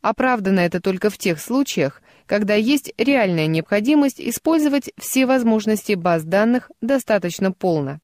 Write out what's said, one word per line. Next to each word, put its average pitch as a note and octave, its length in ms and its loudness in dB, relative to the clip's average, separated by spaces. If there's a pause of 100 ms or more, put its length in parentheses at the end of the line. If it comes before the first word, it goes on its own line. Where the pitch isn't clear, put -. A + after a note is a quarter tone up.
Оправдано G#3+ 600 0
это F3 200 0
только F#3+ 300 -2
в - 80 -14
тех E3 220 -2
случаях, A#3 600 -2 (220)
когда G#3 300 0
есть A#3 420 0
реальная G3 500 2
необходимость G#3+ 760 0
использовать D4 760 0
все - 300 -2
возможности A3 680 0
баз E3+ 320 0
данных G#3+ 460 0 (100)
достаточно G3+ 720 -2
полно. D3+ 520 -4